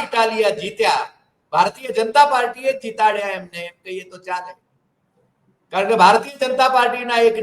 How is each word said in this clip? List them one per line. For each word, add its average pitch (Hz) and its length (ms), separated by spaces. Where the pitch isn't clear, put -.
ઇટાલિયા 220 460
જીત્યા, 170 600
ભારતીય 202 440
જનતા 226 280
પાર્ટીએ 254 480
જ 269 80
જીતાડ્યા 214 480
એમને, 180 360
એમ 170 180
કહીએ 185 200
તો 185 140
ચાલે. 180 340
કારણ 196 160
કે 226 60
ભારતીય 214 520
જનતા 254 220
પાર્ટીના 240 520
એક 226 220